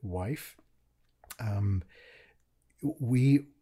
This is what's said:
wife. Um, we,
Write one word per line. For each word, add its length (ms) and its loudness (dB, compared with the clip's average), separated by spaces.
wife. 560 -8
Um, 440 -2
we, 460 4